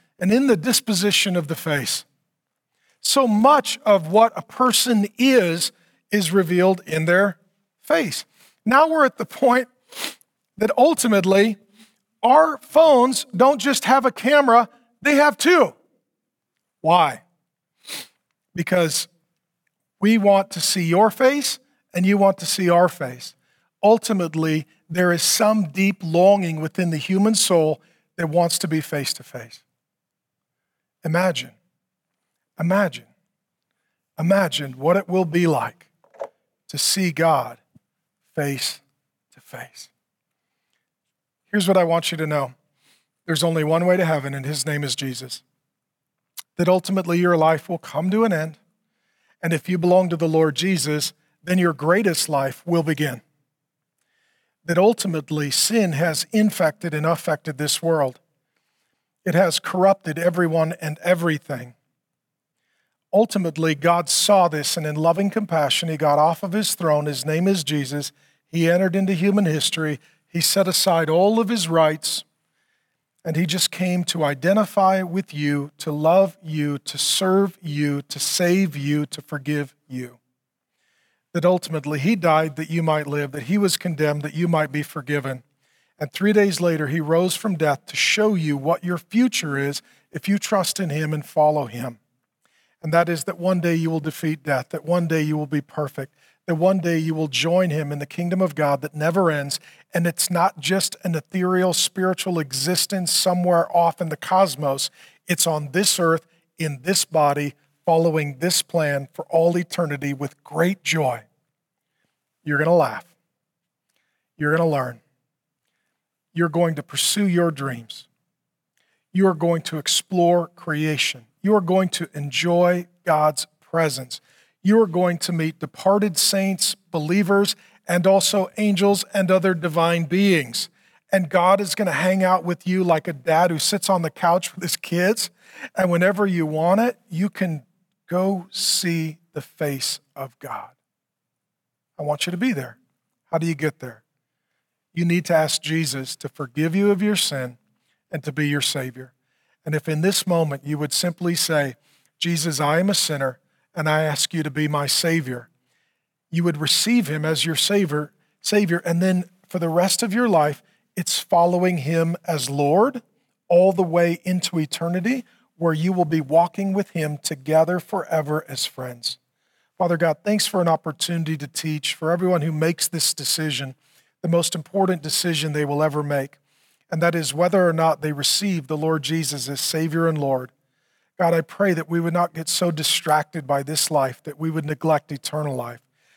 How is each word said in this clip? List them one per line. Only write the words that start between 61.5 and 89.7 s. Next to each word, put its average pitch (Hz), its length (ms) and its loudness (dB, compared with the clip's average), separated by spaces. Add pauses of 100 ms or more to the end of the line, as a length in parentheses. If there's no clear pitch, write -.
Ultimately, 165 640 0
God 170 340 0
saw 190 400 4
this, 151 300 -4
and 156 80 -6
in 151 100 -6
loving 170 360 2
compassion, 165 580 -2
he 156 80 -4
got 147 220 2
off 160 240 2
of 180 100 -6
his 208 220 -2
throne. 151 320 0
His 135 180 -6
name 165 220 0
is 190 160 0
Jesus. 143 480 -4 (360)
He 165 220 0
entered 185 260 2
into 190 180 0
human 196 320 2
history. 156 540 -2 (280)
He 170 140 -4
set 190 260 2
aside 165 420 2
all 196 300 4
of 208 100 0
his 202 180 -2
rights, 156 560 0 (1000)
and 160 100 -6
he 170 120 0
just 170 240 -4
came 180 340 -2
to 165 180 -4
identify 190 760 2
with 180 320 -6
you, 147 460 -4
to 160 120 -6
love 165 520 2
you, 147 360 -4
to - 200 -12
serve 190 640 0
you, 147 420 -4
to - 160 -14
save 175 580 0
you, 147 300 -2
to - 160 -14
forgive 143 520 -6 (120)
you. 123 320 -12 (1120)
That 170 120 -2
ultimately 160 540 -2
he 196 160 0
died 160 420 0
that 156 120 -8
you 165 140 -2
might 151 240 0
live, 143 240 -4
that 139 120 -10
he 175 140 -2
was 202 180 2
condemned 147 460 -2
that 147 140 -10
you 170 120 -2
might 151 240 0
be 147 120 -4
forgiven. 135 600 -8 (560)
And 151 140 -8
three 202 200 2
days 196 280 2
later, 156 260 0
he 156 140 -2
rose 170 340 2
from 202 200 -4
death 147 320 -2
to - 80 -16
show 214 400 2
you 156 200 0
what 156 280 -2
your 180 140 -4
future 175 600 -2
is 139 240 -2 (300)